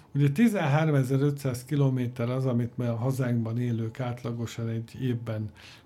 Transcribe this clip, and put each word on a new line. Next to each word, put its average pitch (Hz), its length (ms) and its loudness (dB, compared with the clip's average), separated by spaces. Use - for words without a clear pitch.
Ugye 143 160 4
tizenháromezer-ötszáz 143 1300 2
kilométer 127 640 0
az, 131 160 0
amit 120 300 0
mi 123 80 -2
a 117 120 0
hazánkban 120 600 0
élők 117 420 -2
átlagosan 120 680 -6
egy 113 340 -6
évben 117 480 -2